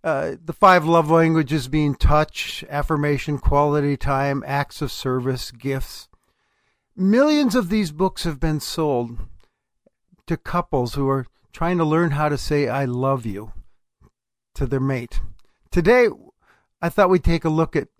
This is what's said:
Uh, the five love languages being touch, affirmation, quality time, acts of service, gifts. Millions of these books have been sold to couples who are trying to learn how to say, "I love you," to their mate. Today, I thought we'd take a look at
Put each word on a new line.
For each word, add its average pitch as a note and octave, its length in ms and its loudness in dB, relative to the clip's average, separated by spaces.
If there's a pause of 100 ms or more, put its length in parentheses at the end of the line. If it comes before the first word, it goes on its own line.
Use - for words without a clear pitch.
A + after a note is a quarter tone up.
Uh, C#3+ 280 -4 (120)
the D#3+ 80 -10
five F3+ 320 6
love E3 260 4
languages D#3+ 580 2
being D3 260 0
touch, - 720 0
affirmation, D3 720 -2
quality C#3+ 580 2
time, C#3 500 -2
acts C#3 360 -6
of C#3+ 100 -6
service, B2+ 580 -4
gifts. C3 540 -8 (960)
Millions C4 540 2
of A3 140 0
these F#3+ 240 -2
books F#3 320 -4
have D3 160 -4
been D#3 180 0
sold B2 600 -2 (1080)
to E3 100 -4
couples C3+ 580 -4
who C#3 140 0
are C3+ 180 -2 (260)
trying F3 260 -2
to E3 60 2
learn D#3+ 260 2
how D3+ 180 0
to D3 80 -2
say, C#3+ 300 -2
"I C3 200 -2
love B2+ 380 -2
you," G#2 280 -10 (1000)
to - 120 -4
their C3+ 140 -2
mate. C3 400 -2 (500)
Today, A3 380 4 (760)
I E3+ 60 -2
thought F#3+ 200 2
we'd F#3 140 4
take E3+ 220 2
a E3 60 2
look D#3+ 260 0
at D3 100 -2 (140)